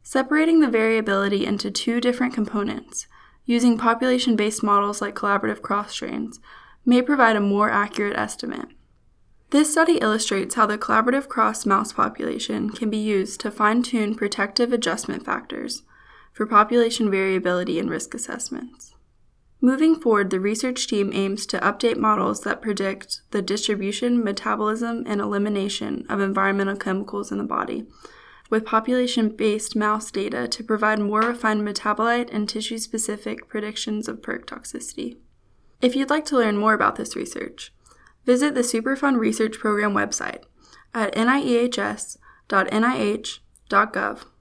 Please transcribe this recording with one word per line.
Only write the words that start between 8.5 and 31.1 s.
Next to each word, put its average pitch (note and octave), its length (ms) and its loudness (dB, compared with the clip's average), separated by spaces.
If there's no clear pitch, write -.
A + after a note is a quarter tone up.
This D4+ 200 4
study E4 280 4
illustrates G#3+ 580 0
how A3 100 4
the G#3 120 -2
collaborative B3 500 2
cross A3 380 0
mouse G#3 260 2
population - 760 -2
can G#3+ 200 -4
be G#3+ 60 -2
used G#3 460 -2
to G#3 100 -4
fine-tune A3 640 2
protective G#3 560 0
adjustment - 540 -4
factors - 580 -8
for G#3+ 140 -4
population A3 640 4
variability F3+ 680 0
and E3+ 120 -2
risk D#3+ 240 -6
assessments. - 840 -10
Moving D#4 400 4
forward, G3+ 300 4
the F#3+ 100 0
research A3 480 -2
team G3+ 260 0
aims G3 340 -2
to - 120 -4
update A3+ 380 0
models G#3 460 0
that G#3 180 -4
predict G3 720 -4
the G#3 100 0
distribution, G#3 840 -2
metabolism, G#3+ 840 -2
and G#3 140 -2
elimination G3+ 880 -2
of G3 140 -2
environmental G3 560 0
chemicals G3+ 520 -4
in G3+ 80 -4
the G#3 60 -2
body, - 400 -4
with A3 140 2
population-based A3 1120 0
mouse G#3+ 360 0
data A#3 360 -4
to A3+ 160 -6
provide G#3+ 360 0
more G#3 240 2